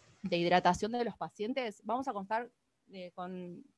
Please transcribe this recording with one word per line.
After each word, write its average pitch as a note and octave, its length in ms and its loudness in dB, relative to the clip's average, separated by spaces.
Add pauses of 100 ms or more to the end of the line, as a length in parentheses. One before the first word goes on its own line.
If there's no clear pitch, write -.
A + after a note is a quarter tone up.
(220)
de F#3 160 2
hidratación F3+ 540 4
de A#3+ 120 0
los A3 140 -4
pacientes, G#3+ 640 -6
vamos B3+ 240 -2
a B3+ 60 -2
contar, A3 360 -2 (420)
eh, F3+ 240 -12
con F3+ 500 -10 (120)